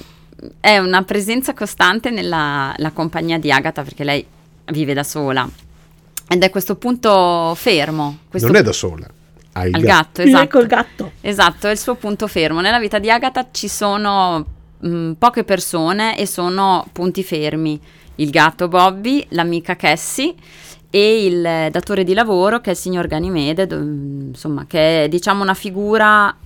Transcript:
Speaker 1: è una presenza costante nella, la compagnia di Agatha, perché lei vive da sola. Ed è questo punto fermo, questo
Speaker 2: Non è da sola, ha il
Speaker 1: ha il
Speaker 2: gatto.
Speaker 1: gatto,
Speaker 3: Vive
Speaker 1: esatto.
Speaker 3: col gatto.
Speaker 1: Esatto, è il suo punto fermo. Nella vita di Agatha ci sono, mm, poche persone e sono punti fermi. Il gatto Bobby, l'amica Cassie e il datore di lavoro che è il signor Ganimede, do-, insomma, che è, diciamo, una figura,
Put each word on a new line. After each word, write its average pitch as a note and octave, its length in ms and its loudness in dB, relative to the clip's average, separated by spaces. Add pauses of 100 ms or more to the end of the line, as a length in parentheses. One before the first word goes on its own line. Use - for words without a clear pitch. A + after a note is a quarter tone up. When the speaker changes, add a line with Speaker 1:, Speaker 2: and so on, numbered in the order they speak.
(600)
Speaker 1:
è G#3 180 6
una F#3 240 2
presenza A3+ 520 -4
costante G#3 560 0
nella, D3+ 680 -2
la D#3 160 -4
compagnia E3 480 -2
di D3+ 100 -2
Agatha, C#3+ 320 0
perché C#3+ 220 -10
lei C#3+ 200 -2 (420)
vive C#3+ 280 -2
da C#3 80 -2
sola. C3+ 460 -4 (800)
Ed F3+ 140 0
è F#3+ 80 4
questo F#3+ 260 -4
punto F#3 800 2
fermo, D#3 640 -2 (100)
questo F#3 200 -2
Speaker 2:
Non F#3+ 80 6
è G3+ 60 6
da C3+ 100 0
sola, D#2+ 360 -6 (440)
ha F#2 140 -4
il F2+ 80 0
Speaker 1:
ha D#3+ 40 0
il D#3+ 60 2
Speaker 2:
gatto. F#3+ 120 6
Speaker 1:
gatto, D#3+ 260 0
Speaker 3:
Vive C4+ 140 8
Speaker 1:
esatto. C#4+ 220 4
Speaker 3:
col A#3+ 100 6
gatto. G#3 520 -2
Speaker 1:
Esatto, G3 460 0
è G#3 60 2
il G#3 60 -4
suo B3 180 -4
punto G#3 320 -6
fermo. D#3+ 320 0
Nella G#3+ 180 2
vita G#3+ 220 -2
di G#3+ 100 0
Agatha B3+ 400 -2
ci - 160 -8
sono, G3 760 0 (420)
mm, E3 320 -4
poche A#3 240 2
persone F#3+ 760 -2
e G#3 100 -2
sono F#3 680 0
punti F3+ 320 -4
fermi. D3+ 560 -4 (360)
Il D3+ 140 -2
gatto E3 380 4
Bobby, F#3+ 600 2
l'amica E3+ 460 -2
Cassie A3+ 580 -2 (560)
e G#3+ 340 2
il F3 160 0 (300)
datore F#3+ 340 -2
di F3 80 0
lavoro G#3+ 480 0
che - 80 -10
è F#3 40 0
il F3 60 -6
signor F3+ 280 -4
Ganimede, E3 600 -2
do-, E3 120 -6
insomma, C#3+ 880 -8
che D#3+ 360 2
è, D3+ 40 0
diciamo, G3 340 0
una F#3+ 120 0
figura, G#3 800 2 (120)